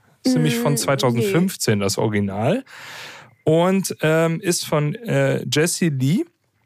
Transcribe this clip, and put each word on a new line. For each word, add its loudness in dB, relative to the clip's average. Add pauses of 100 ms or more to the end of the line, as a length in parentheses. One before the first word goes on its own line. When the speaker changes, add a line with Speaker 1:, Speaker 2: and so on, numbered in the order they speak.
(240)
Speaker 1:
Ist 4
nämlich 2
von 0
Speaker 2:
Mm, -2
Speaker 1:
zweitausendfünfzehn 0
Speaker 2:
nee. -2
Speaker 1:
das -2
Original. 0 (800)
Und, 2
ähm, 2
ist -2
von, 0
äh, 0
Jesse 2
Lee. 2 (420)